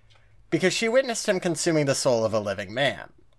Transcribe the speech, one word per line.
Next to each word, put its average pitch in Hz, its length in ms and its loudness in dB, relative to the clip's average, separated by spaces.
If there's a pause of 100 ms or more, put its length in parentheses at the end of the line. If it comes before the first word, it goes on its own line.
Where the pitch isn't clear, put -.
(500)
because 175 240 2
she 226 160 -2
witnessed 240 380 0
him 190 120 2
consuming 160 460 0
the 139 100 0
soul 120 300 2
of 104 80 -2
a 110 60 0
living 101 340 -6
man. 113 380 -4 (280)